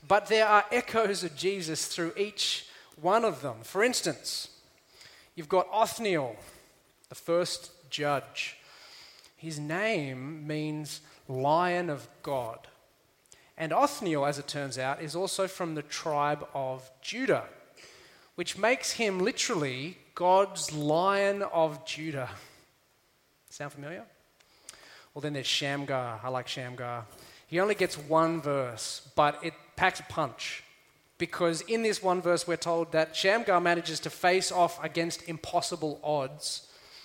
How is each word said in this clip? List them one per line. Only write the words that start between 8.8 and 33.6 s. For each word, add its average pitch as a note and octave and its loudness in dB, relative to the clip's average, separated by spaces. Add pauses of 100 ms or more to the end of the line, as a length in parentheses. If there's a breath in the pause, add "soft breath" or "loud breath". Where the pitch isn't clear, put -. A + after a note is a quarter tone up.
His D#3+ -10
name D3+ -4
means D3+ -6 (280 loud breath)
Lion E3 2
of B2+ -8 (140)
God. A#2+ -6 (880 soft breath)
And D#3 -4
Othniel, F#3 2
as C#3+ 0
it - -10
turns C#3 -6
out, C3+ -2
is D3+ -8
also F#3+ -2
from E3+ -4
the D3 -4
tribe D3 0
of C3 -6 (120)
Judah, G3+ 0 (880 loud breath)
which F3 -6
makes A#3 2
him G3+ 0
literally E3 -2 (180)
God's F3+ 4
Lion G3 2
of D#3+ 0
Judah. C#3+ -6 (1200 loud breath)
Sound C#3+ -10
familiar? D3+ -12 (1120 loud breath)
Well, C#3+ -10
then D3 -4
there's C3+ -4
Shamgar. C#3 -2
I B2+ -4
like B2+ -2
Shamgar. B2 -8 (420 loud breath)
He E3+ 0
only G3+ 4
gets F#3 0
one D#3+ 4
verse, C3 -4
but D3 4
it E3 -6 (220)
packs F3+ 2
a - -14
punch. - -6 (540)
Because E3 0
in A3+ 0
this G#3+ 0
one F#3 2
verse, E3+ 2
we're E3 2
told E3 -2
that D#3+ 2
Shamgar G3+ 4
manages E3+ 2